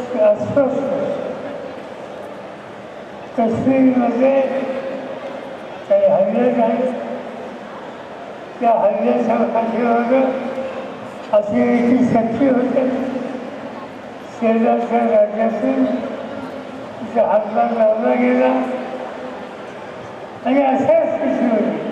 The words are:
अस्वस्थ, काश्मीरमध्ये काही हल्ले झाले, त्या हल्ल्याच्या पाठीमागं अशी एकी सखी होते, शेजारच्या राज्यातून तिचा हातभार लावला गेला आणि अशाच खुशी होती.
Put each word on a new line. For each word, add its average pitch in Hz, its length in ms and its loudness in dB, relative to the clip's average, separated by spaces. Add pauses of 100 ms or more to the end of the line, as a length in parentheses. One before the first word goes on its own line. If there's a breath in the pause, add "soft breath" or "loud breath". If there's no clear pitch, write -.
(220)
अस्वस्थ, 254 600 4 (2500)
काश्मीरमध्ये 254 1040 4 (1500)
काही - 180 6
हल्ले 226 460 4
झाले, 240 380 2 (1700)
त्या 233 100 4
हल्ल्याच्या 226 680 2
पाठीमागं 233 1160 2 (800)
अशी 208 260 2
एकी 240 440 4
सखी 233 440 2
होते, 254 340 2 (1500)
शेजारच्या 233 640 2
राज्यातून 220 840 2
तिचा - 1400 -4
हातभार 220 500 2
लावला 226 380 2
गेला 247 360 4 (2000)
आणि 277 160 4
अशाच 285 580 4
खुशी 262 280 2
होती. 220 320 2 (120)